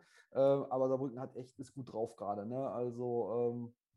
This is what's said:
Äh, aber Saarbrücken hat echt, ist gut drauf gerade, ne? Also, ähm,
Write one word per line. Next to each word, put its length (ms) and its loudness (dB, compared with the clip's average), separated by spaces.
Äh, 80 0
aber 480 4
Saarbrücken 320 0
hat 160 -8
echt, 240 -12
ist 140 -14
gut 180 -10
drauf 240 -4
gerade, 280 -4
ne? 260 -4
Also, 800 0
ähm, 220 -8